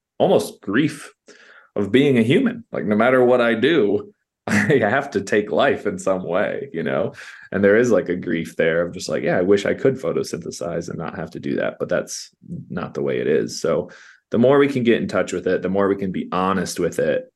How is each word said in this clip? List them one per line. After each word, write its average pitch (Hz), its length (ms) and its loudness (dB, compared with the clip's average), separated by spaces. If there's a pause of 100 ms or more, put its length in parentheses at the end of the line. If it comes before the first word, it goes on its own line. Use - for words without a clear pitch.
(180)
almost 156 420 0
grief 139 500 -2 (640)
of 101 160 -2
being 131 280 4
a 113 40 4
human. 165 480 0
Like, - 140 -6
no 104 120 0
matter 127 280 4
what 123 160 4
I 117 140 2
do, 110 580 0 (160)
<laughs> - 180 -16
I 104 320 2
have 110 340 0
to 98 100 -2
take 104 280 0
life 104 360 0
in 92 120 -4
some 92 240 -2
way, 87 520 -4
you 80 80 -4
know? 80 320 -2 (360)
And 98 140 0
there 101 140 8
is, 120 120 4
like, 90 200 2
a 90 60 -2
grief 87 400 -6
there 85 300 2
of - 60 -10
just - 160 -10
like, 62 140 -4
"Yeah, 131 160 0
I 92 40 2
wish 101 220 2
I - 80 0
could - 220 0
photosynthesize - 960 -6
and - 80 -10
not - 180 -8
have 82 140 -8
to - 100 -14
do 69 160 -4
that," - 220 -2
but - 100 -4
that's - 400 -4 (400)
not 82 240 -8
the 71 100 -6
way 67 180 -2
it 62 60 -2
is. 60 320 0
So 82 300 -2 (440)
the 107 60 0
more 131 200 6
we 143 100 4
can 131 140 -2
get 113 180 4
in 95 80 -4
touch 92 240 -2
with 90 140 -4
it, 92 160 0
the 92 80 -2
more 98 180 2
we 98 80 2
can 98 160 -6
be - 180 -6
honest 92 480 0
with 85 200 -2
it 76 380 -2